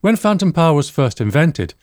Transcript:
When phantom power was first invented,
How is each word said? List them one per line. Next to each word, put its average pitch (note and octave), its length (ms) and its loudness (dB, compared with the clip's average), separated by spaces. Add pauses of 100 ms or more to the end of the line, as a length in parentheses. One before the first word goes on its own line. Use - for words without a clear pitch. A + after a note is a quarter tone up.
When G#3+ 160 0
phantom G3+ 340 0
power E3 220 2
was D3 160 0
first C3 320 -2
invented, A#2+ 640 -2